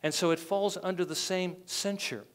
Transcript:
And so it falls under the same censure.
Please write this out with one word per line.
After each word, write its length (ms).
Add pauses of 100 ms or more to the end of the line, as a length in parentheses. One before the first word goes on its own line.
And 100
so 180
it 80
falls 440
under 220
the 100
same 400 (100)
censure. 680